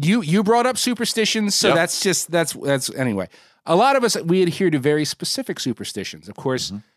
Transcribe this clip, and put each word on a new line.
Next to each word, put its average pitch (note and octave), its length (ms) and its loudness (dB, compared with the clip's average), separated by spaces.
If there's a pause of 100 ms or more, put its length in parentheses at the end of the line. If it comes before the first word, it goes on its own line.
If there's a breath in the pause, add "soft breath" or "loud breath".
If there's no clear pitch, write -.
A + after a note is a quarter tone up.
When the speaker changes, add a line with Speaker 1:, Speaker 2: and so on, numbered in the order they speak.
Speaker 1:
you, G#3 200 2
you F3+ 200 2
brought A#3 220 4
up B3+ 120 0
superstitions, A3 760 -2
so - 140 2
Speaker 2:
Yep. C#3 80 6
Speaker 1:
that's E3+ 260 0
just, F3 300 0
that's, E3 220 0
that's, C#3 420 -2
anyway. G#2 320 -2 (400 soft breath)
A D#3+ 80 4
lot C4 200 4
of B3+ 80 2
us, G3+ 200 0
we F3+ 180 4
adhere F3 300 2
to D3 80 0
very D3+ 260 0
specific - 540 -6
superstitions. G2+ 680 -8
Of G#2 80 -16
course, B2+ 340 -4
Speaker 2:
Mm-hmm. G2+ 80 -8 (200)